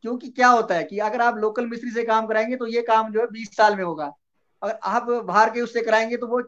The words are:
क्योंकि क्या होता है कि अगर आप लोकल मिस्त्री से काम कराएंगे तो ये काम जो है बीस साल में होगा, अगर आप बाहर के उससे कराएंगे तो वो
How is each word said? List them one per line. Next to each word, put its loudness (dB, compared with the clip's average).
क्योंकि -6
क्या 4
होता 4
है 0
कि -8
अगर -2
आप 2
लोकल -2
मिस्त्री -8
से -4
काम 0
कराएंगे -2
तो -6
ये -2
काम 2
जो 0
है 0
बीस -14
साल 6
में -4
होगा, -6
अगर -4
आप -2
बाहर 2
के -4
उससे -4
कराएंगे 2
तो -6
वो -2